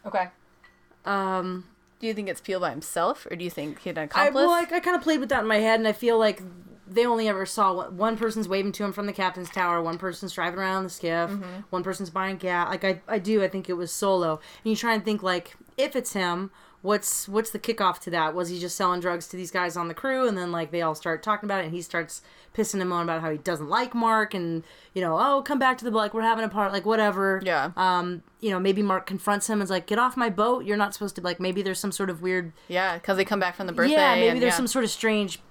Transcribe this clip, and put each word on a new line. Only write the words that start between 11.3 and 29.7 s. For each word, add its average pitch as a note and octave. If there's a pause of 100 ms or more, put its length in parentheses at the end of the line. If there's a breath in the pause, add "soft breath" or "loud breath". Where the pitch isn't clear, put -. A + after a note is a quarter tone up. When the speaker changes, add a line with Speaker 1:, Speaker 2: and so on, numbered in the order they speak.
Speaker 2:
one F3+
person's F#3
buying F#3+
gas. F3
Like, F#3+
I, F#3
I G#3+
do, G3+
I F#3
think F#3+
it F#3
was F3
Solo. F3 (240 loud breath)
And A3
you G#3+
try A#3
and G#3
think, G#3
like, F3+ (220)
if D4
it's B3
him, F#3 (320 loud breath)
what's, G#3
what's A3
the G#3
kickoff G3+
to -
that? D#3+
Was F3
he F3
just F3
selling F3+
drugs F3
to F3+
these F3+
guys F3
on E3+
the E3
crew, C4
and G#3
then, F3
like, E3
they E3+
all D#3+
start E3
talking G#3
about G3
it, E3
and D#3+
he F3
starts - (320 loud breath)
pissing G#3
and F3+
moaning F3
about E3
how D#3+
he D3+
doesn't D3+
like B3
Mark, A3
and, E3 (300 loud breath)
you F#3+
know, E3
"Oh, C#4
come C4+
back B3+
to A3+
the A#3+
boat, A3
like, G#3
we're A3+
having A3+
a G#3+
part," G3+
like, G3
whatever. G3
Speaker 1:
Yeah. E3
Speaker 2:
Um, F3+ (180)
you A3
know, F#3
maybe G3
Mark G#3
confronts G3
him G#3
and -
is F#3
like, F3+